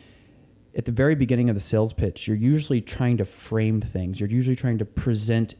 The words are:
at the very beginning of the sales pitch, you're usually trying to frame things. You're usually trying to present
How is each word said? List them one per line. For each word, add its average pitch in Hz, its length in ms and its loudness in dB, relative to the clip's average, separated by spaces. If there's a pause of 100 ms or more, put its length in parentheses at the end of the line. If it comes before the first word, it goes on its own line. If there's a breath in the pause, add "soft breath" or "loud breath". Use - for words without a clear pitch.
(760 loud breath)
at - 100 -4
the 123 60 -2
very 135 220 2
beginning 123 360 2
of 110 60 2
the 98 60 -4
sales 110 320 0
pitch, - 340 -4
you're 110 100 0
usually 135 440 2
trying 120 360 0
to 104 80 0
frame 110 560 0
things. 95 380 -4
You're 104 100 -2
usually 127 260 0
trying 123 240 -2
to 107 60 -4
present 113 760 -2